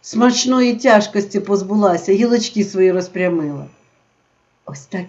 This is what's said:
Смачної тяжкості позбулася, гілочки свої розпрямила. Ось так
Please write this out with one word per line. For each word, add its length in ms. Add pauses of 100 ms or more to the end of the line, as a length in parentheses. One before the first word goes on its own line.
Смачної 720
тяжкості 640
позбулася, 720
гілочки 520
свої 280
розпрямила. 720 (1000)
Ось 220
так 220